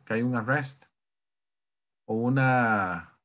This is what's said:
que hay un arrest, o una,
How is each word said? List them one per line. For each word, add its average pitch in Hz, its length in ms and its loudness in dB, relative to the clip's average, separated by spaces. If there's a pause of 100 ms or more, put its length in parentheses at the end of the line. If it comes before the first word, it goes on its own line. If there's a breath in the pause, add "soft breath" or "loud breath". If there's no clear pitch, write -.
que 110 120 -4
hay 117 80 0
un 123 120 -2
arrest, 131 500 -4 (1200)
o 110 100 -6
una, 117 1080 0